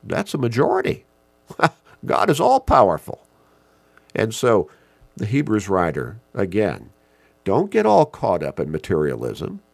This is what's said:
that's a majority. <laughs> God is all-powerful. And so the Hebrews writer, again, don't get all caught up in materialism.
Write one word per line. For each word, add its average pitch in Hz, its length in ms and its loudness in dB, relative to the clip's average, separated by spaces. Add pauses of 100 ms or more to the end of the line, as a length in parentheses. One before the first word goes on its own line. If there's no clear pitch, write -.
that's - 320 -6
a - 20 -2
majority. 127 680 -2 (520)
<laughs> - 480 -4
God - 240 0
is 147 100 2
all-powerful. 175 880 2 (880)
And 110 220 -2
so 110 340 2 (480)
the - 80 -6
Hebrews 107 420 0
writer, 85 500 -2 (180)
again, 95 560 -2 (520)
don't 147 280 0
get 214 160 2
all 190 180 6
caught 90 380 -2
up 67 160 -8
in 76 120 -2
materialism. 76 920 -4 (120)